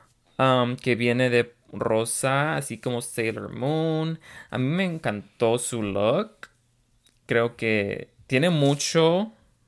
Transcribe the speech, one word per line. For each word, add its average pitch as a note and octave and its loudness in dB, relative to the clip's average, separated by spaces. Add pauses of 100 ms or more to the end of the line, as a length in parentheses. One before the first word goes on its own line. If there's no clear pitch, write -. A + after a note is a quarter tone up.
(380)
Um, B2+ 2
que B2 0
viene A#2+ 2
de A#2+ 2 (180)
rosa, B2 -2
así C#3 -8
como A#2+ -4
Sailor A2 -4
Moon. D#3+ -2 (320)
A - -4
mí B2+ 0
me F3 0
encantó A#2+ -2
su A#2+ -4
look. G#2+ -2 (760)
Creo A#2+ 0
que G#2 -2 (180)
tiene C#3 2
mucho, E3 2 (360)